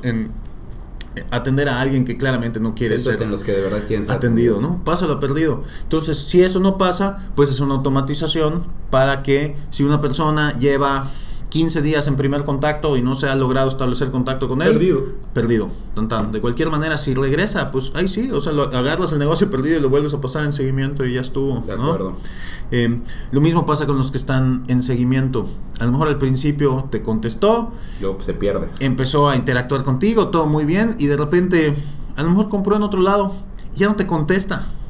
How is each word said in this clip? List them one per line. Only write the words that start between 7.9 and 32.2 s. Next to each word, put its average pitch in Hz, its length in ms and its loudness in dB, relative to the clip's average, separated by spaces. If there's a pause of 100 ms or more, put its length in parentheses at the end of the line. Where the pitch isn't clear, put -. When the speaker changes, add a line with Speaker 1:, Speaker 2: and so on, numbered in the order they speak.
Speaker 1:
para 135 340 2
que 143 320 2 (140)
si - 120 0
una 147 180 4
persona 151 580 2
lleva 139 500 2 (400)
quince 160 340 0
días 147 260 2
en 139 80 0
primer 139 300 0
contacto 147 500 0
y 123 60 2
no 127 120 0
se 139 140 0
ha 135 80 0
logrado 135 320 2
establecer 127 420 0
contacto 127 380 -2
con 127 140 -2
él, 180 100 4
Speaker 2:
Perdido. 180 320 2 (300)
Speaker 1:
perdido. 113 340 2 (260)
Tan, 110 140 0
tan. 104 240 -2
De 107 80 -2
cualquier 120 300 0
manera, 156 260 0
si 139 160 -2
regresa, 139 580 0
pues 131 240 -2
ahí 180 140 0
sí, 233 220 -2
o 151 100 0
sea, 151 140 -2
lo, 143 80 2 (120)
agarras 156 380 0
el 147 60 0
negocio 165 320 2
perdido 131 260 0
y 151 60 2
lo 131 80 2
vuelves 147 240 2
a 143 80 -6
pasar 147 240 -2
en 147 80 -2
seguimiento 135 500 -2
y 123 80 -2
ya 127 80 -2
estuvo, 131 460 -2
Speaker 2:
De 104 100 -6
Speaker 1:
¿no? 117 160 -2
Speaker 2:
acuerdo. 95 220 -4 (560)
Speaker 1:
Eh, 120 280 0 (340)
lo 135 100 4
mismo 165 240 4
pasa 151 180 0
con 139 140 0
los 131 120 0
que - 60 -6
están 131 520 0
en 127 140 2
seguimiento. 127 640 0 (320)
A 117 60 0
lo 123 80 2
mejor 156 160 2
al 143 80 2
principio 139 760 0
te 107 120 -2
contestó, 151 720 0 (280)
Speaker 2:
Luego, 98 140 -2
pues, - 100 -6
se 95 80 -4
pierde. 95 360 -2 (120)
Speaker 1:
empezó 135 480 2
a 135 80 2
interactuar 127 480 0
contigo, 180 440 2
todo 160 180 2
muy 151 180 2
bien, 202 340 2
y 147 80 2
de 143 120 2
repente, 165 560 2 (420)
a 147 60 -2